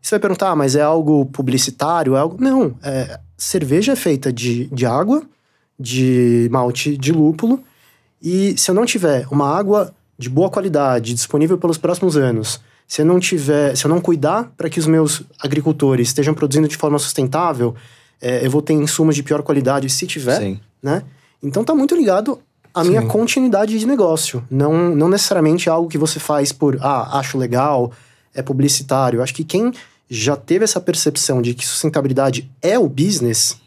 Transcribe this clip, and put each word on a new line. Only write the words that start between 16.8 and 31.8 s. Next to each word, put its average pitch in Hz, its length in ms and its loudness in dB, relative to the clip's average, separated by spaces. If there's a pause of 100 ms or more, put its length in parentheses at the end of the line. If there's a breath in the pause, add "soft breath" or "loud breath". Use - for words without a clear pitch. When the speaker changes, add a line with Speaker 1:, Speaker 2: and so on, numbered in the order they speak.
Speaker 1:
sustentável, 135 760 -2 (460 soft breath)
é, 127 240 -2
eu 131 40 2
vou 147 120 2
ter 156 120 -2
insumos 151 420 2
de 143 80 -4
pior 147 180 -2
qualidade, 139 480 0
se 180 180 -4
tiver, 131 320 -2
Speaker 2:
Sim. 101 200 -6 (220)
Speaker 1:
né? 147 220 -2 (400 soft breath)
Então 143 220 -4
tá 320 100 0
muito 285 200 2
ligado 220 440 0 (360)
a 170 80 0
minha 180 180 4
Speaker 3:
Sim. 110 60 -2
Speaker 1:
continuidade 220 720 0
de 220 80 -2
negócio. 160 640 0
Não, 160 420 2
não 151 140 2
necessariamente 175 640 2
algo 165 180 0
que 156 100 -6
você 160 220 0
faz 143 320 0
por, 135 300 0
"Ah, 131 360 -2
acho 135 200 -4
legal, 123 540 0 (420 soft breath)
é 135 80 -8
publicitário." 135 800 0
Eu 123 40 0
acho 127 100 -6
que 160 120 -8
quem 220 260 0 (380 loud breath)
já 123 260 -2
teve 185 300 0
essa 190 160 -2
percepção 147 600 -2
de 120 140 -2
que 123 100 -10
sustentabilidade 135 840 -2 (100)